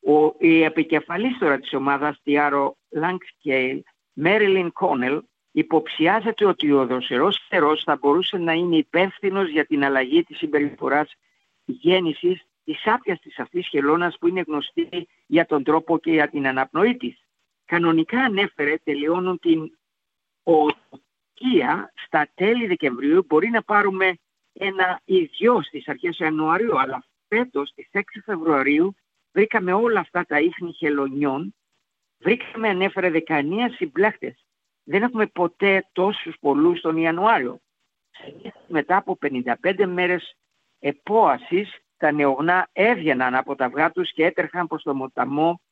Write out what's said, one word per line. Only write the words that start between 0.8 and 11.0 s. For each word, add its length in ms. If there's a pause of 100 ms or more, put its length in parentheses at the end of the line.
τώρα 220
της 140
ομάδας, 520
Tiaro 400 (360)
Langscale, 760 (440)
Marilyn 460 (120)
Connell, 380 (320)
υποψιάζεται 920
ότι 260
ο 140
δροσερός 640
καιρός 340
θα 180
μπορούσε 360
να 160
είναι 220
υπεύθυνος 760
για 160
την 180
αλλαγή 400
της 140
συμπεριφοράς 760 (520)